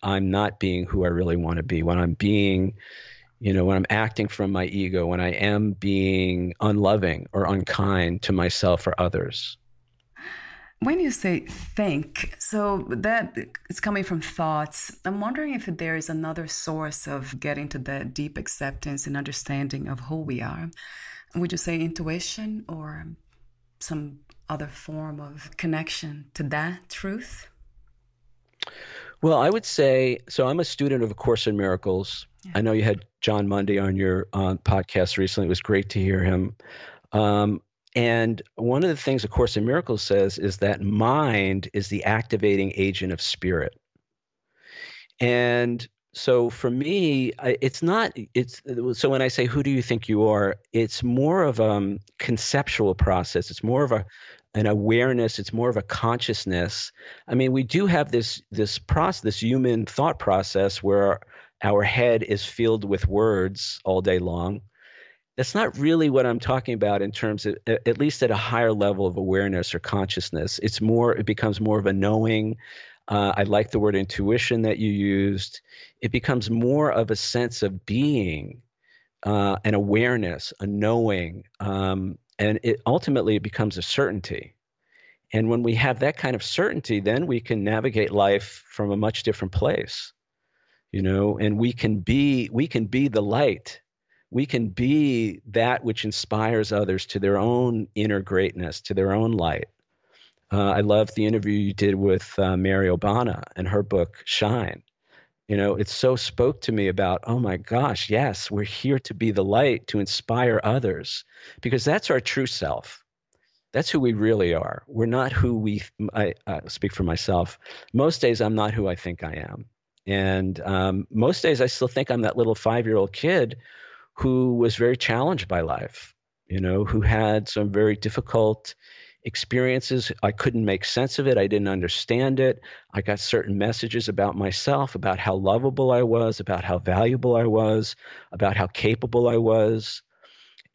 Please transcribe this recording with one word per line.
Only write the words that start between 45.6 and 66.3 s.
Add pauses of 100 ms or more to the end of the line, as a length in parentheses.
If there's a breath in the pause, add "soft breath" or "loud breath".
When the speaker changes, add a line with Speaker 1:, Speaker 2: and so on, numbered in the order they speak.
Speaker 1:
so
for
me,
I,
it's
not, (220)
it's, (300)
so
when
I
say,
"Who
do
you
think
you
are?" (180)
it's
more
of
a,
um, (180)
conceptual
process.
It's
more
of
a, (480 loud breath)
an
awareness.
It's
more
of
a
consciousness. (360 loud breath)
I
mean,
we
do
have
this,
this
process,
this
human
thought
process
where (440 loud breath)
our
head
is
filled
with
words
all
day
long. (760 loud breath)
That's
not
really
what
I'm